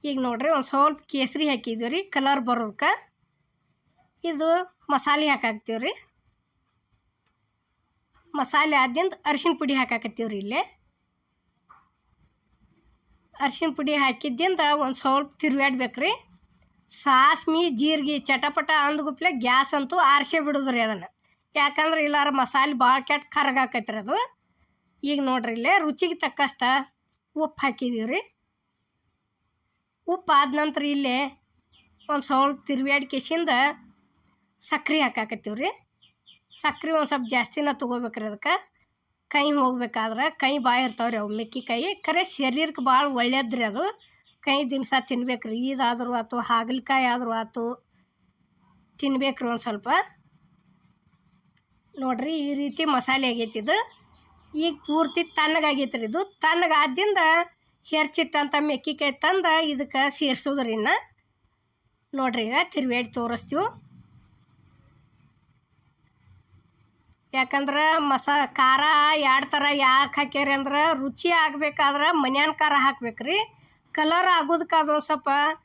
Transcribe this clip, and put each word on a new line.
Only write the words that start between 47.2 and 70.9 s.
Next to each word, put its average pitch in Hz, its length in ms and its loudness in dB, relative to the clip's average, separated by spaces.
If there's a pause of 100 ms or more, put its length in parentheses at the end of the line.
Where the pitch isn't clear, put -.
ಆತು, 226 540 -6 (1120)
ತಿನ್ಬೇಕ್ರಿ 269 500 -2
ಒಂದು 233 100 -4
ಸ್ವಲ್ಪ. 214 300 -6 (2000)
ನೋಡ್ರಿ 262 400 -2
ಈ 285 160 -4
ರೀತಿ 285 300 -4
ಮಸಾಲೆ 269 440 0
ಆಗೈತಿ 233 300 -4
ಇದು. 262 180 0 (800)
ಈಗ 311 200 -2 (120)
ಪೂರ್ತಿ 311 360 0
ತಣ್ಣಗಾಗೈತ್ರಿ 302 840 0
ಇದು. 277 200 -2
ತಣ್ಣಗಾದ್ದಿಂದ 339 960 0 (680)
ಹೆಚ್ಚಿಟ್ಟಂಥ 302 720 -2
ಮೆಕ್ಕಿಕಾಯಿ 294 520 -2
ತಂದು 330 520 2
ಇದಕ್ಕೆ 277 460 -2
ಸೇರ್ಸೋದ್ರಿ 269 640 -2
ಇನ್ನ. 220 160 -2 (1300)
ನೋಡ್ರಿ 254 280 -2
ಈಗ 226 120 -4 (160)
ತಿರುವಾಡಿ 247 380 -2
ತೋರಿಸ್ತೀವಿ. 254 760 -4 (3500)
ಯಾಕಂದ್ರೆ 277 640 2
ಮಸಾ-, 285 560 0
ಖಾರ 262 260 4 (340)
ಎರಡು 277 360 2
ಥರ 285 120 0 (100)
ಯಾಕೆ 269 480 2
ಹಾಕ್ಯಾರಿ 277 320 0
ಅಂದ್ರೆ 277 460 2